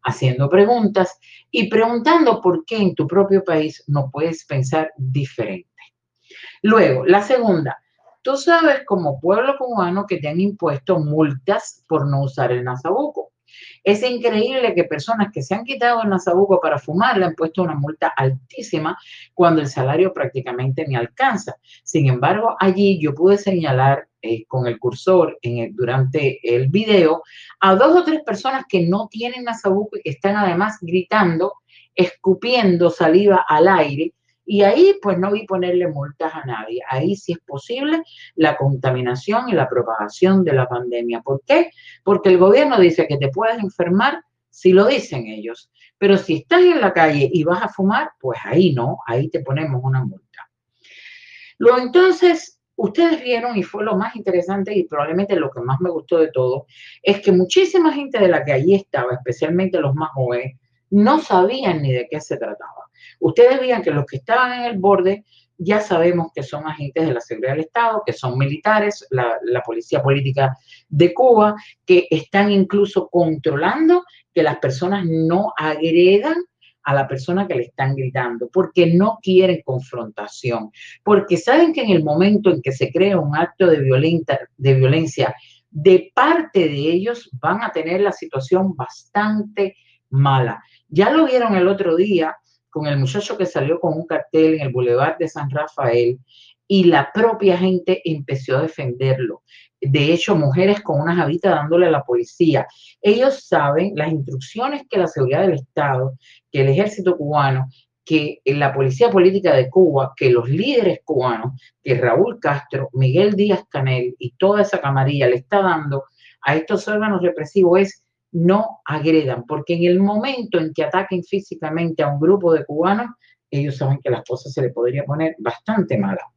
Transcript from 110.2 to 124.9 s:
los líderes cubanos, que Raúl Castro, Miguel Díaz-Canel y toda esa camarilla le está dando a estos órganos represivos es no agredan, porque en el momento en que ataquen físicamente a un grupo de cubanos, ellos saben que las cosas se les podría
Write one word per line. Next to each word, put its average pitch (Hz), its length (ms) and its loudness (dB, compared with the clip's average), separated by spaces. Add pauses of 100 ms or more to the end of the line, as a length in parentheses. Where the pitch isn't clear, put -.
los 120 200 2
líderes 214 560 0
cubanos, 127 540 -4 (220)
que 131 140 -2
Raúl 127 440 0
Castro, 139 540 -6
Miguel 135 400 2
Díaz-Canel 135 840 -2
y - 180 -10
toda 202 240 2
esa 196 180 -2
camarilla 139 480 0
le 123 100 2
está 196 240 -2
dando 151 420 -2 (380)
a 143 140 -2
estos 180 320 -4
órganos 208 340 -2
represivos 175 580 2
es - 260 -4 (260)
no 185 540 0
agredan, 147 640 -2
porque 151 260 -6
en 170 120 0
el 180 140 2
momento 214 600 -2
en 160 120 -4
que 156 120 -4
ataquen 185 400 -4
físicamente 165 800 -6
a 143 60 -2
un 143 100 -6
grupo 170 340 2
de 147 100 0
cubanos, 190 440 -2 (420)
ellos 143 280 -4
saben 139 260 -2
que 131 80 -4
las 117 120 -4
cosas 127 300 -10
se 139 80 -4
les 123 100 -2
podría 123 320 -4